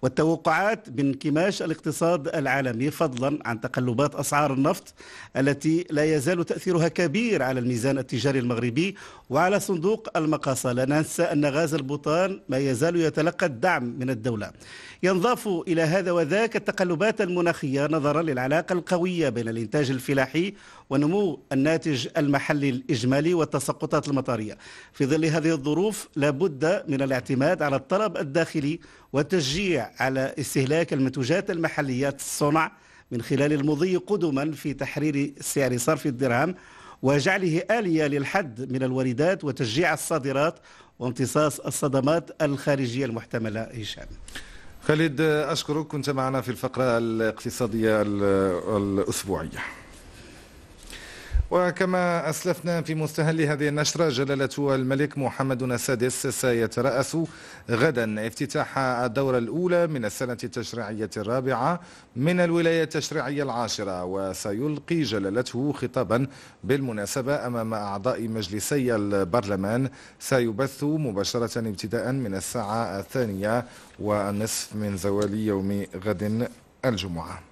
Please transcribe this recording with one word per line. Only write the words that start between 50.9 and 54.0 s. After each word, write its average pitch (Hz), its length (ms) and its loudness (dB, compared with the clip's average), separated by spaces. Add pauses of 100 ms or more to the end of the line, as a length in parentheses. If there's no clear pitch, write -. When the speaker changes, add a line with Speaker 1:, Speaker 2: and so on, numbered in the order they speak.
Speaker 2:
وكما 180 760 2
أسلفنا 170 520 -2
في 160 140 -4
مستهل 156 460 0
هذه 147 260 2
النشرة، 151 420 2